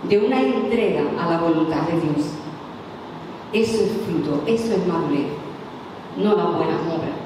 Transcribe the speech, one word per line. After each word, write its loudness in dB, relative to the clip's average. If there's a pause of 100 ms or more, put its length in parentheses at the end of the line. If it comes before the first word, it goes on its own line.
de 6
una 4
entrega 2 (200)
a 0
la 2
voluntad 2
de 0
Dios. 0 (1200)
Eso 4
es 2 (140)
fruto, 0
eso 2
es 2
madurez, 0 (920)
no 4
las 2
buenas 0
obras. -2 (100)